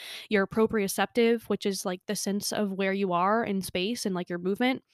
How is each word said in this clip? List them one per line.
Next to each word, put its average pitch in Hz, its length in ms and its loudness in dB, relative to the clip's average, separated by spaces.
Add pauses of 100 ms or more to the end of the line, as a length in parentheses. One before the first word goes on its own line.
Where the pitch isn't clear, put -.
(280)
your 196 180 2
proprioceptive, 220 1000 2
which - 220 -2
is, 196 180 -2
like, 185 220 -4
the 208 80 -4
sense 202 380 -2
of 208 180 0
where 190 220 0
you 196 200 0
are 196 300 4
in 196 200 -2
space 196 440 -2
and, 190 80 -2
like, 175 140 -4
your 175 100 -4
movement, 202 560 0